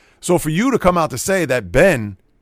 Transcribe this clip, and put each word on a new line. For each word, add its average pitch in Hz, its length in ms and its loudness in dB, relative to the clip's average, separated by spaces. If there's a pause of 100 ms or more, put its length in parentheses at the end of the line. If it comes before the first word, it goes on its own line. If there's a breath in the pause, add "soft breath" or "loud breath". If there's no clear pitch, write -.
(200 soft breath)
So 175 180 0
for 156 120 -6
you 220 220 0
to 214 60 0
come 180 200 2
out 156 120 0
to 123 80 -8
say 190 260 -2
that 123 260 -4
Ben 123 480 2 (240)